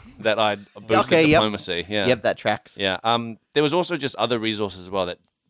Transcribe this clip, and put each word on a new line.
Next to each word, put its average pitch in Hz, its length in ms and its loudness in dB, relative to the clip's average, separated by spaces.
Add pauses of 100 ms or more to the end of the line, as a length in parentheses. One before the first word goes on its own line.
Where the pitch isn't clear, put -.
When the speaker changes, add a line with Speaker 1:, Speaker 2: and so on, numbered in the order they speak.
(180)
Speaker 1:
that 107 200 2
I 104 180 2
Speaker 2:
<laughs> 101 180 -20
Speaker 1:
boosted 110 220 -2 (100)
Speaker 2:
Okay, 165 160 4
yep. 151 180 6
Speaker 1:
diplomacy. 98 480 -2
Yeah. 104 200 -2
Speaker 2:
Yep, 123 160 0
that 107 120 0
tracks. - 420 -4
Speaker 1:
Yeah. 95 260 0
Um, 117 340 -2 (160)
there 143 80 2
was 147 100 2
also 175 240 0
just 131 200 -6
other 117 220 0
resources 104 420 -4
as 90 100 -18
well 95 160 -2
that 87 120 -8 (320)